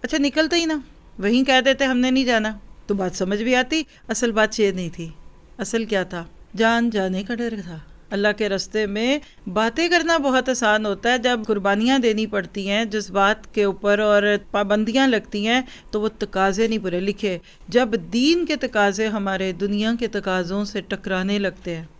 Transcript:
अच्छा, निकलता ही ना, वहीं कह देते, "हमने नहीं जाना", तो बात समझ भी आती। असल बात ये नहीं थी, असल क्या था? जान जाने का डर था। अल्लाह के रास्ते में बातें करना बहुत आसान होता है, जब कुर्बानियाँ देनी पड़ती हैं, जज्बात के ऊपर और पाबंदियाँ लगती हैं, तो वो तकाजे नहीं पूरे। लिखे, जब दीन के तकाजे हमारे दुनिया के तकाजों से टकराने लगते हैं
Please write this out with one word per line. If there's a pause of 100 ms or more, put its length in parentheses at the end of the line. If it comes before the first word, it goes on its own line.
अच्छा,
निकलता
ही
ना, (360)
वहीं
कह
देते,
"हमने
नहीं
जाना", (280)
तो
बात
समझ
भी
आती। (240)
असल
बात
ये
नहीं
थी, (460)
असल
क्या
था? (260)
जान
जाने
का
डर
था। (300)
अल्लाह
के
रास्ते
में (280)
बातें
करना
बहुत
आसान
होता
है,
जब
कुर्बानियाँ
देनी
पड़ती
हैं,
जज्बात (100)
के
ऊपर
और (160)
पाबंदियाँ
लगती
हैं, (300)
तो
वो
तकाजे
नहीं
पूरे।
लिखे, (300)
जब (160)
दीन
के
तकाजे
हमारे
दुनिया
के
तकाजों
से
टकराने
लगते
हैं (100)